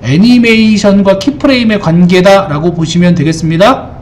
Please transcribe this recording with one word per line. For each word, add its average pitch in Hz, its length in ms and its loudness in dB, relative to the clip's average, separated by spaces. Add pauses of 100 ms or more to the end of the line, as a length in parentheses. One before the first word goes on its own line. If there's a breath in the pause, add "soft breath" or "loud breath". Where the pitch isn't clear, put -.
애니메이션과 208 1160 2
키프레임의 247 600 -2
관계다라고 180 920 0
보시면 170 400 0
되겠습니다. 165 720 -2 (140)